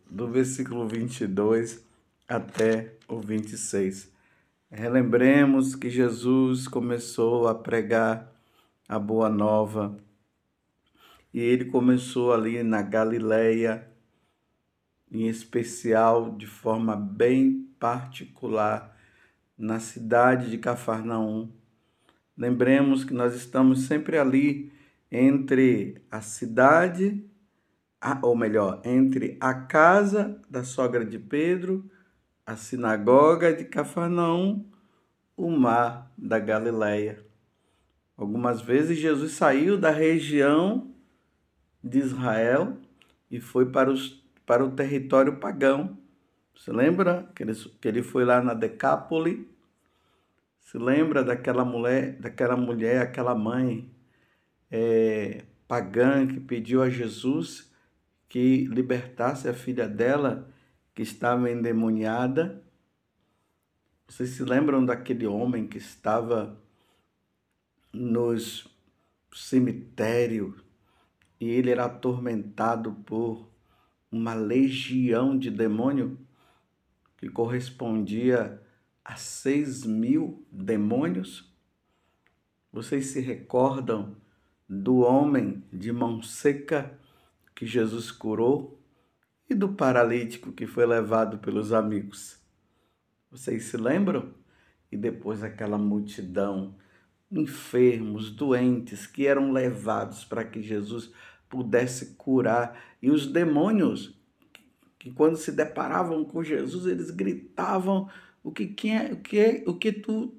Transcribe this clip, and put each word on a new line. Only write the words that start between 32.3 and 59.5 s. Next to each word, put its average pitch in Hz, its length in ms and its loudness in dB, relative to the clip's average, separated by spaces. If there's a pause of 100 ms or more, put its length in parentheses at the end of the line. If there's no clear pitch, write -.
a 113 100 -10
sinagoga 131 960 4
de - 120 -8
Cafarnaum, 175 1000 -2 (720)
o 170 140 -4
mar 120 640 2
da - 220 -2
Galileia. 107 840 -2 (920)
Algumas 113 460 -4
vezes 151 360 2
Jesus 156 340 -2
saiu 160 460 2
da 160 120 4
região 156 1000 2 (920)
de 127 140 -2
Israel 127 800 0 (520)
e 123 100 -10
foi 127 260 2
para 131 240 2
os, - 320 -6 (240)
para 123 180 4
o 131 80 -2
território 139 640 2
pagão. 139 600 0 (560)
Você - 180 -14
lembra 175 600 2
que - 80 -10
ele, 110 120 -4
que - 340 -8
ele 117 140 0
foi 123 220 0
lá 123 180 6
na 123 120 0
Decápole? 139 920 -2 (1120)
Se - 180 -14
lembra 139 460 2
daquela 123 400 0
mulher, 120 560 -2
daquela 127 360 -2
mulher, 120 460 0
aquela 127 320 -2
mãe, 117 560 -4 (800)
é, 113 720 0 (220)
pagã 123 600 2
que 131 120 -4
pediu 120 440 0
a 127 80 2
Jesus 127 800 -6 (580)
que 127 380 2
libertasse 123 800 -2
a 120 60 -2